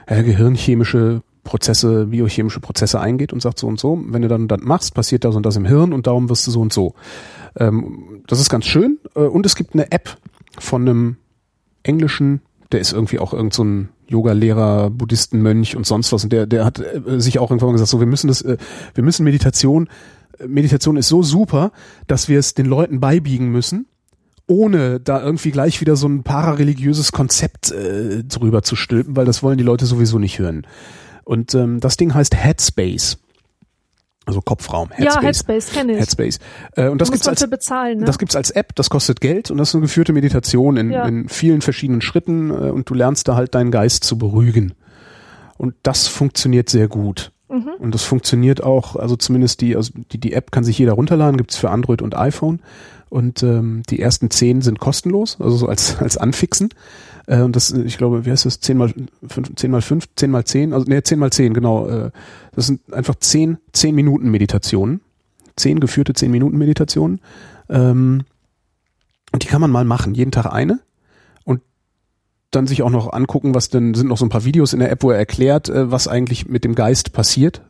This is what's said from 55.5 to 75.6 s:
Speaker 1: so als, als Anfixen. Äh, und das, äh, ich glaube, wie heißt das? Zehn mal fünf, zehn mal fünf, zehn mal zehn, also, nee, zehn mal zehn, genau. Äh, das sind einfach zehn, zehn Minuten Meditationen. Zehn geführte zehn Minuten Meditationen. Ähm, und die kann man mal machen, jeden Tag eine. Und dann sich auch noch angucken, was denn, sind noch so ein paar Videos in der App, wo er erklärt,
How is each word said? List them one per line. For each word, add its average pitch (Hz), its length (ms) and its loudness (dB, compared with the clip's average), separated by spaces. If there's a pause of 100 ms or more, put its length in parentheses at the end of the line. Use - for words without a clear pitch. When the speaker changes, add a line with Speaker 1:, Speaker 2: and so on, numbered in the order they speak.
Speaker 1:
so 120 100 0
als, - 320 -2
als - 180 -2
Anfixen. 175 520 0 (560)
Äh, 123 160 4
und 123 140 2
das, 120 160 2
äh, 127 100 0
ich 117 160 -6
glaube, 120 260 0
wie 123 80 -2
heißt 135 140 0
das? 127 140 -4
Zehn 131 180 0
mal 120 160 2 (340)
fünf, - 280 -8
zehn 127 160 -2
mal 123 100 2
fünf, 160 240 -2 (100)
zehn 139 140 0
mal 123 160 0
zehn, 143 280 0
also, 131 140 0
nee, 139 140 2
zehn 160 160 0
mal 139 140 2
zehn, 117 240 2
genau. 113 320 0
Äh, 113 240 -4 (420)
das 120 140 -2
sind - 260 -4
einfach 127 220 -2
zehn, 160 420 0 (160)
zehn 151 220 2
Minuten 143 340 2
Meditationen. 101 720 0 (540)
Zehn 147 240 2
geführte 139 340 0
zehn 127 160 0
Minuten 135 300 0
Meditationen. 156 600 0 (480)
Ähm, 127 580 2 (1080)
und 120 100 -2
die - 60 -10
kann 147 140 2
man 151 100 4
mal 123 140 2
machen, 117 280 -2
jeden 127 180 0
Tag 117 140 0
eine. 160 340 -2 (640)
Und 127 160 -2 (920)
dann 131 160 0
sich 135 160 0
auch 120 80 2
noch 113 200 0
angucken, 131 440 -2
was 117 140 0
denn, 117 260 0
sind 127 120 0
noch 117 120 0
so 123 80 2
ein - 20 2
paar 113 160 -2
Videos 147 280 2
in 123 80 0
der - 100 2
App, - 100 -4
wo 135 80 2
er 110 80 4
erklärt, 131 520 0